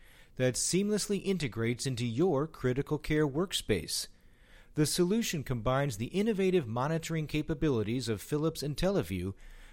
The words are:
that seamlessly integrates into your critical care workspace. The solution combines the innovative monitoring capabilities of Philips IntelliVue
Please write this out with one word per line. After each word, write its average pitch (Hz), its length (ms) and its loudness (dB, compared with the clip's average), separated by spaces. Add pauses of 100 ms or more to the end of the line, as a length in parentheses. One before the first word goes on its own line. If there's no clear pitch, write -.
(360)
that 127 180 2
seamlessly 202 680 0
integrates 123 640 0
into 123 200 -2
your 143 400 2
critical 131 520 -2
care 151 300 2
workspace. 127 800 -2 (680)
The 151 120 4
solution 180 560 0
combines 127 560 0
the 120 80 -2
innovative 185 600 2
monitoring 156 600 -2
capabilities 131 800 0
of 107 140 -2
Philips 160 400 -2
IntelliVue 120 720 0 (380)